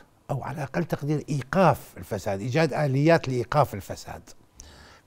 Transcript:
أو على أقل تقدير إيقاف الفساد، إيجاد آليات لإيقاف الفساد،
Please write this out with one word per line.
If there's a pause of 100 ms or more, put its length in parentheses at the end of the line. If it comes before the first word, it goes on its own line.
(300)
أو
على
أقل
تقدير
إيقاف
الفساد،
إيجاد
آليات
لإيقاف
الفساد، (840)